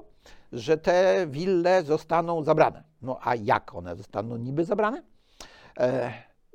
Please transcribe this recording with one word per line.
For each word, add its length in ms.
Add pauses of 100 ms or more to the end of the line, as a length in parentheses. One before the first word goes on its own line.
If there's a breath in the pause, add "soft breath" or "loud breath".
(520 soft breath)
że 260
te 480
wille 560
zostaną 600
zabrane. 400 (200)
No 200
a 120
jak 400
one 220
zostaną 400
niby 280
zabrane? 380 (760 loud breath)
E, 340 (420 loud breath)